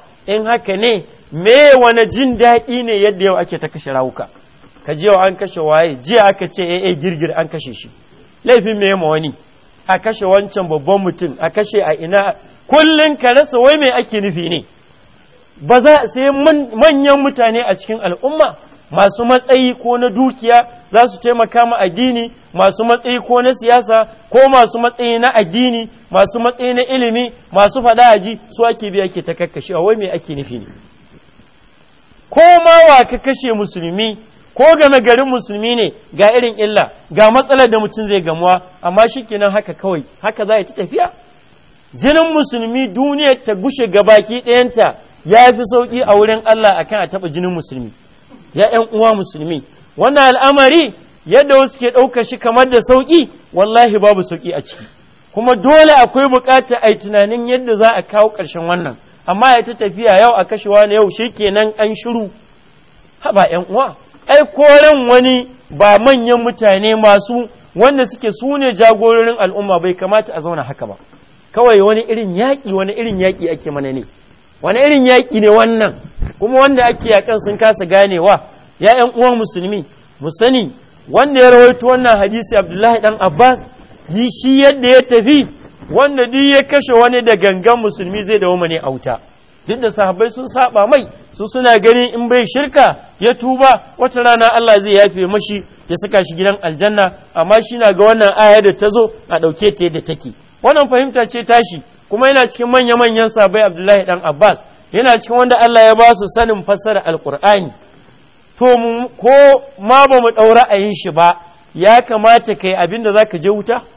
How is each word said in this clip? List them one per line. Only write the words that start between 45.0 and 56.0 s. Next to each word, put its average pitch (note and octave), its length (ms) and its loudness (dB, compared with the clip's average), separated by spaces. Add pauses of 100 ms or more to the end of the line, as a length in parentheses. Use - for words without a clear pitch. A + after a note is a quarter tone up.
ya A3 200 6 (100)
fi A3+ 60 -8 (120)
sauƙi A#3+ 320 -2
a G#3 120 2
wurin A3 280 0
Allah A3 340 2
a E3 60 -6
kan G#3+ 160 -6
a E3+ 60 -6
taɓa F#3 220 -10
jinin F3+ 240 -8
musulmi. C3 380 -12 (600)
Ya G3 180 0
ƴan A3+ 220 -2
uwa A3 220 2
musulmi, E3 480 -10 (340)
wannan B3+ 380 2
al'amari C4+ 580 2 (320)
yadda C4+ 340 2
wasu C4+ 200 -2
ke A#3+ 120 -4
ɗaukar B3+ 320 0
shi A#3+ 140 -10
kamar A#3+ 320 0
da B3 120 2
sauƙi, C4 480 0 (240)
wallahi G#3+ 480 2
babu G3+ 220 2
sauƙi E3+ 320 -10
a D3 60 -8
ciki. - 240 -20 (480)
Kuma A#3+ 220 0
dole D4+ 420 4
akwai C4 300 2